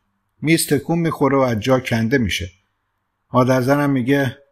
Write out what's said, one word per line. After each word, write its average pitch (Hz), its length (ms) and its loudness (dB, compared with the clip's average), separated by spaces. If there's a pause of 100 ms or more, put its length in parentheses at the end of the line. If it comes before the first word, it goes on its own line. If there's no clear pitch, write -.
(420)
میز 160 240 0
تکون 156 320 -2
می‌خوره 147 380 0
و 135 40 2
از 120 200 0
جا 131 200 0
کنده 117 380 -2
می‌شه. 101 320 -4 (840)
مادر 127 280 2
زنم 143 300 0
میگه: 135 480 0 (140)